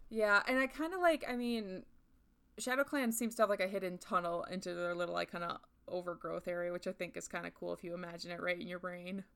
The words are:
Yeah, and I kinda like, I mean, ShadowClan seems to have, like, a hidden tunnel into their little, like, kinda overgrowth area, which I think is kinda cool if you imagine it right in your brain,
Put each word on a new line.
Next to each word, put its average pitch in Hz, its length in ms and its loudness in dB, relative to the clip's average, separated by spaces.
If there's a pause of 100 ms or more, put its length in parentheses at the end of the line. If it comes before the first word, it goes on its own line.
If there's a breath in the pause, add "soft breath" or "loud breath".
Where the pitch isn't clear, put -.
Yeah, 208 360 6
and 262 140 4
I 262 80 4
kinda 320 320 -4
like, 339 280 6
I 247 80 -2
mean, 226 500 -2 (760)
ShadowClan 262 540 2
seems 226 220 -2
to 226 80 4
have, 196 60 6
like, 202 120 2
a 185 60 2
hidden 190 300 -2
tunnel 170 460 0
into 185 320 -4
their 175 180 0
little, 175 220 -2
like, 175 160 0
kinda 175 280 -4 (280)
overgrowth 175 600 -4
area, 175 240 -2
which 180 160 -6
I 185 60 -2
think 170 240 -6
is 170 100 -8
kinda 175 240 -6
cool 175 220 -6
if - 100 -8
you 170 100 -6
imagine 175 380 -8
it 175 100 -6
right 180 180 0
in 165 80 -6
your 180 120 -6
brain, 180 440 -6 (120)